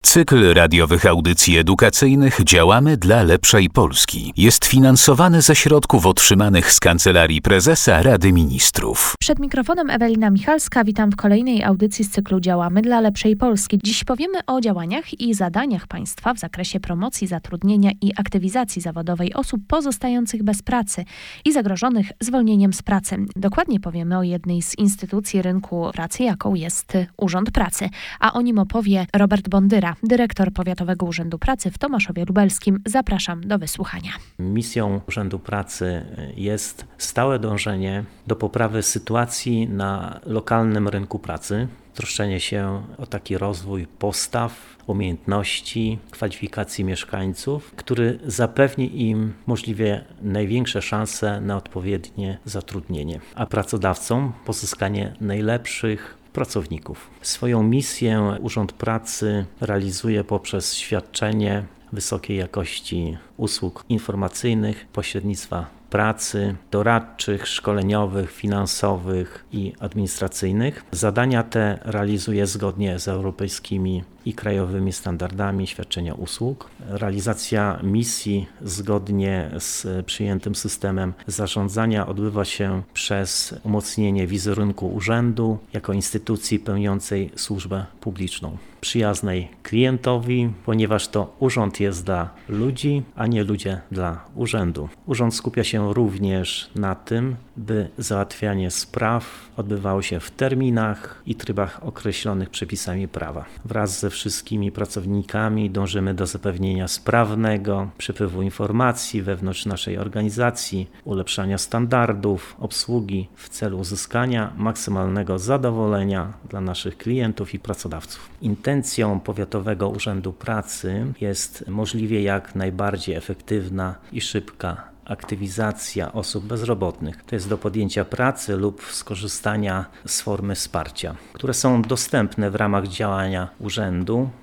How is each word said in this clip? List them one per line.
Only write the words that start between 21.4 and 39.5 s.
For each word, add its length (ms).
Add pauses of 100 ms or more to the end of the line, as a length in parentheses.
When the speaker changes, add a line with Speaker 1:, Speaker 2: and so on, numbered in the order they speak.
Speaker 2:
i 80
zagrożonych 680
zwolnieniem 540
z 80
pracy. 360 (180)
Dokładnie 440
powiemy 380
o 60
jednej 380
z 160
instytucji 640
rynku 520
pracy, 300
jaką 320
jest 420 (200)
Urząd 340
Pracy. 380 (300)
A 140
o 80
nim 180
opowie 540
Robert 360
Bondyra, 540
dyrektor 500
Powiatowego 520
Urzędu 340
Pracy 320
w 60
Tomaszowie 480
Lubelskim. 600
Zapraszam 560
do 180
wysłuchania. 520 (280)
Speaker 3:
Misją 680
Urzędu 320
Pracy 640 (320)
jest 480 (120)
stałe 420
dążenie 640 (240)
do 80
poprawy 480
sytuacji 840